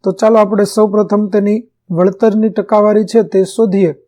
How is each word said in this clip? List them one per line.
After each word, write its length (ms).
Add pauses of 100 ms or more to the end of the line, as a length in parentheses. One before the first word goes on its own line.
તો 60 (100)
ચાલો 200
આપણે 260
સૌપ્રથમ 580 (100)
તેની 260 (380)
વળતરની 600
ટકાવારી 540
છે 120
તે 220
શોધીએ 460 (160)